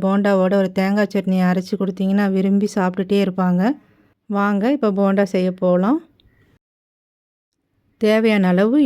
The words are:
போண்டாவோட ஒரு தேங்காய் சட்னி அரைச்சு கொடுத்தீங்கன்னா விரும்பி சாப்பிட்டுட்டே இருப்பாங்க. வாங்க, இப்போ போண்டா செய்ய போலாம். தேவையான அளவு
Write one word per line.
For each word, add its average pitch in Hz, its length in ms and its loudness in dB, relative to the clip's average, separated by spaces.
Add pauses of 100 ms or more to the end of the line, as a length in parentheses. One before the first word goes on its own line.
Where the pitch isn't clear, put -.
போண்டாவோட 196 560 2
ஒரு 185 180 -2
தேங்காய் 202 360 0
சட்னி 185 220 -2 (120)
அரைச்சு 185 320 -4
கொடுத்தீங்கன்னா 196 440 -2 (120)
விரும்பி 196 400 0
சாப்பிட்டுட்டே 190 480 -2
இருப்பாங்க. 180 360 -2 (800)
வாங்க, 202 380 0
இப்போ 214 140 -2 (100)
போண்டா 196 240 2 (100)
செய்ய 185 160 0 (100)
போலாம். 185 400 0 (2000)
தேவையான 214 480 2
அளவு 226 300 2